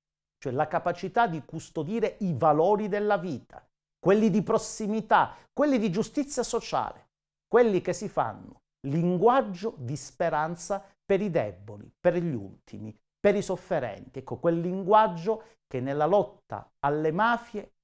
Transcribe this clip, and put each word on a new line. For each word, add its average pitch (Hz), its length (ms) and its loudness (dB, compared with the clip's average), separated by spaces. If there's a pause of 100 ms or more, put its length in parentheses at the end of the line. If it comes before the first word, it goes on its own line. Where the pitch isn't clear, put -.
(380)
cioè 127 140 -6
la 151 160 0
capacità 175 580 0
di 160 180 -4
custodire 170 760 -6
i 180 140 -2
valori 165 540 4
della 202 300 0
vita, - 480 -10 (320)
quelli 214 320 4
di 175 120 2
prossimità, 214 920 0 (180)
quelli 277 260 4
di 202 120 0
giustizia 226 540 -2
sociale, - 640 -4 (400)
quelli 220 320 4
che 180 120 -4
si 190 160 -6
fanno 110 540 -6 (240)
linguaggio 180 880 2
di 135 200 -8
speranza 170 880 -4 (200)
per 196 160 2
i 208 100 -2
deboli, 104 680 -6
per 170 160 2
gli 170 200 -2
ultimi, 101 600 -12 (220)
per 202 160 4
i 202 80 -2
sofferenti. 127 800 -6
Ecco, 120 160 -10
quel 170 240 0
linguaggio 190 840 0 (240)
che 127 140 -6
nella 143 260 -2
lotta - 640 -2 (100)
alle 151 300 0
mafie 220 600 -2 (120)